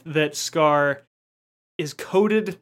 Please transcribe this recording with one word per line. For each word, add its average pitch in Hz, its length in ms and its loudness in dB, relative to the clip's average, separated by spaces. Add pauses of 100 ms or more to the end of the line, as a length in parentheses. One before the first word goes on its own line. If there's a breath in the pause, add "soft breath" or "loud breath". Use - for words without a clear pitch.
that 151 300 -2
Scar 147 680 0 (760)
is 151 160 -8
coded 202 680 0